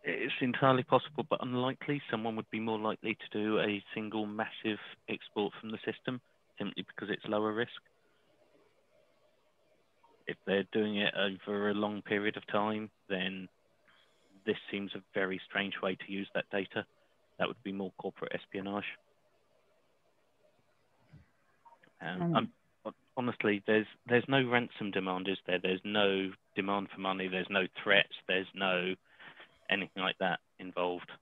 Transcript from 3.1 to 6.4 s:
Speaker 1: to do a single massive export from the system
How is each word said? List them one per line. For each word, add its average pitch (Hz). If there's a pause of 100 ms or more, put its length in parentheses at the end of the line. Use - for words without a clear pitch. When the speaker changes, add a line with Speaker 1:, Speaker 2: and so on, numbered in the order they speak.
Speaker 1:
to -
do 107
a 104 (120)
single 107
massive 107 (300)
export 104
from 110
the 110
system 123 (380)